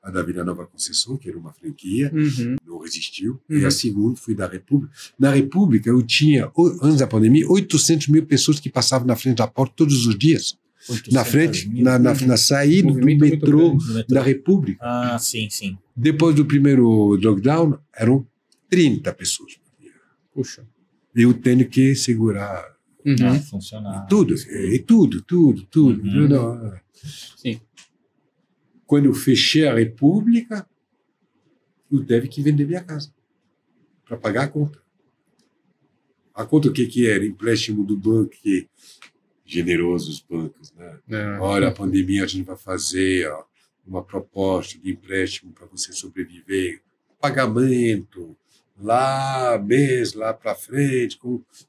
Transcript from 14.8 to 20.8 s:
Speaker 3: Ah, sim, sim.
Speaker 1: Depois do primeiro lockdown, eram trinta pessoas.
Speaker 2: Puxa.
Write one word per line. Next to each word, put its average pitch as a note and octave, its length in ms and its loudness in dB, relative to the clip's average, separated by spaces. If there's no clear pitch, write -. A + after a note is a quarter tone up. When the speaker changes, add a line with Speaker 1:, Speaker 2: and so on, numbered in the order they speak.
Speaker 3:
Ah, B2 360 -4
sim, A2 320 -6
sim. F#2+ 260 -10
Speaker 1:
Depois D3+ 400 2
do D3 120 4
primeiro C#3 400 4
lockdown, C#3 560 2
eram B2 300 2
trinta D3 460 2
pessoas. - 400 -10
Speaker 2:
Puxa. - 320 -10